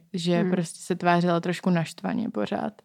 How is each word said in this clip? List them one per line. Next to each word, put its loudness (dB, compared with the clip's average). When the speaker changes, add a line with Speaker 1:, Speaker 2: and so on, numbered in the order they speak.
Speaker 1:
že 2
Speaker 2:
Hmm. 2
Speaker 1:
prostě -2
se -4
tvářila 4
trošku -2
naštvaně -2
pořád. -4